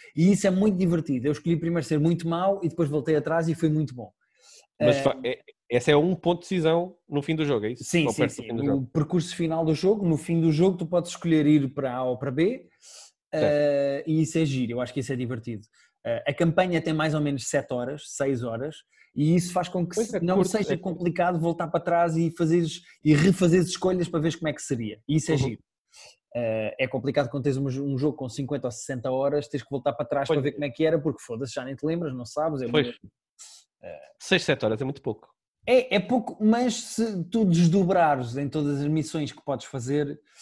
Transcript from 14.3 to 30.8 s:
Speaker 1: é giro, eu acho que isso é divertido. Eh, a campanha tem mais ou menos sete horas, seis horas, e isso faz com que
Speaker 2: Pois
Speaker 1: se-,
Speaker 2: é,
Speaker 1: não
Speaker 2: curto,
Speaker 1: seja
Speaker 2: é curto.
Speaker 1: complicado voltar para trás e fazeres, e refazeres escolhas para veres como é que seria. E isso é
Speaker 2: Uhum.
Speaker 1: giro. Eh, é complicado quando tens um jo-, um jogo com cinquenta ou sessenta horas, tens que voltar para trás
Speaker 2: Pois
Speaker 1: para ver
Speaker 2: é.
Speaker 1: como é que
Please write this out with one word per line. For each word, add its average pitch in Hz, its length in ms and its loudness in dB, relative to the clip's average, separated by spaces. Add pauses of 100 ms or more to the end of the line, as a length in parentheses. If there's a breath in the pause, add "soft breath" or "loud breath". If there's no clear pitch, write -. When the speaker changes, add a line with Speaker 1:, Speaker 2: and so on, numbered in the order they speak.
Speaker 1:
é 160 60 2
giro, 127 280 -2
eu 120 80 -4
acho 120 120 -6
que 143 80 -6
isso 127 120 -4
é 131 40 -4
divertido. 117 460 -8 (420 soft breath)
Eh, 117 240 -4
a 147 60 0
campanha 175 460 2
tem 165 140 -2
mais 156 200 0
ou 151 60 0
menos 143 260 -2
sete - 260 -2
horas, 127 380 -6
seis 135 320 -2
horas, 123 340 -6 (380 soft breath)
e 151 200 4
isso 180 180 2
faz 180 160 -2
com 175 180 -2
que 175 80 -8
Speaker 2:
Pois 220 140 -2
Speaker 1:
se-, - 80 -6
Speaker 2:
é, 180 40 -4
Speaker 1:
não 180 160 0
Speaker 2:
curto, 180 140 2
Speaker 1:
seja 208 220 0
Speaker 2:
é 185 40 0
curto. 175 180 -6
Speaker 1:
complicado 175 440 0
voltar 165 300 -2
para 165 120 0
trás 170 360 2
e 165 140 2
fazeres, 165 500 0 (240 soft breath)
e 151 100 8
refazeres 175 540 4
escolhas 185 400 -2
para 170 120 -2
veres 156 160 0
como 160 120 -6
é 151 40 0
que - 100 -16
seria. 113 440 -6
E 151 100 2
isso 156 140 0
é 160 40 2
Speaker 2:
Uhum. 143 140 2
Speaker 1:
giro. 110 140 -8 (720 loud breath)
Eh, 110 460 -4
é 131 80 0
complicado 131 400 -2
quando 139 160 -6
tens 139 140 0
um 139 100 -2
jo-, 135 160 -4
um 139 140 -2
jogo 135 180 0
com 131 120 -8
cinquenta 139 380 -6
ou 120 40 -6
sessenta 127 400 -6
horas, 139 360 0
tens 139 160 -6
que - 80 -20
voltar 139 220 -2
para 143 140 -6
trás 139 220 -2
Speaker 2:
Pois 156 100 2
Speaker 1:
para 139 40 0
ver 139 80 -2
Speaker 2:
é. - 20 -2
Speaker 1:
como 147 120 -8
é 139 60 -4
que 160 160 0